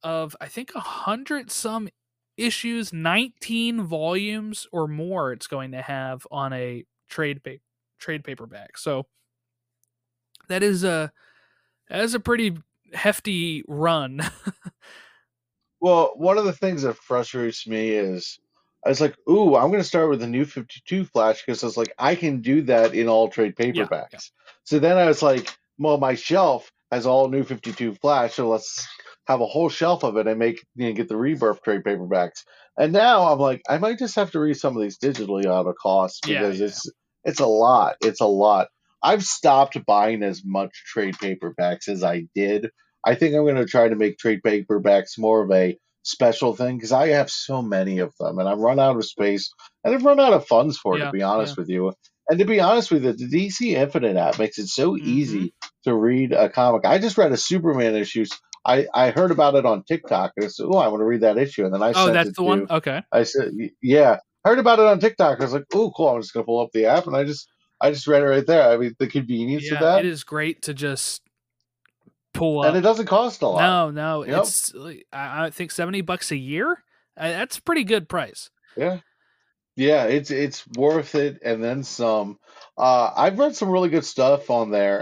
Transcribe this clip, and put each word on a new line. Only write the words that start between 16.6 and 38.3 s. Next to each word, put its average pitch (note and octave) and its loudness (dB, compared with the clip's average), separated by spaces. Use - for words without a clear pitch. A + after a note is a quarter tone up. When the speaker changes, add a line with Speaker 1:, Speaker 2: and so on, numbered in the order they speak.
Speaker 2:
that B2 -2
frustrates A#2+ -6
me A2 -4
is F#2+ -4
I - 4
was C#3 0
like, D3+ 0
"Ooh, E3+ 6
I'm C3+ 4
gonna G3+ 0
start D#3+ 0
with C3 0
the A#2 -6
New B2+ -2
fifty-two D3 -8
Flash," A2 0
'cause B2 -6
I - -4
was A2+ -6
like, A#2 -2
"I D3 0
can D3+ -4
do C3+ 2
that A#2 4
in A2+ 0
all A2+ 4
trade G#2+ -2
Speaker 1:
Yeah, A#2+ -2
yeah. G#2+ -2
Speaker 2:
paperbacks." - -10
So D3 -2
then E3 4
I F3+ 6
was D#3 2
like, C3 0
Well, D3 2
my C3 0
shelf D#3+ 0
has B2 -4
all C3 4
New C3+ -2
fifty-two A2+ -8
Flash, C3+ 0
so B2 -2
let's - -4
have C3 0
a A2 0
whole D#3 -2
shelf E3+ -2
of A2 -4
it G#2+ 0
and A2 -2
make, A#2 -2
you A#2+ -4
know, A2 -4
get A2+ -4
the G#2+ -6
Rebirth B2 0
trade G2+ -2
paperbacks. F2+ -4
And D#3 2
now G3+ 4
I'm C3+ 0
like, C3 0
I D#3 0
might A3 -2
just A#3+ -6
have G3 -2
to D#3+ -2
read D3+ 0
some C3 -4
of G#2+ -2
these G2+ -6
digitally G2+ -2
out F2+ 0
of F2+ -4
cost F#2+ 0
Speaker 1:
Yeah, - -6
Speaker 2:
because G2+ -2
Speaker 1:
yeah. - -
Speaker 2:
it's, G2+ -6
it's D3 -4
a C3+ 4
lot. A2+ 4
It's A2 -2
a A2+ 4
lot. G2+ 4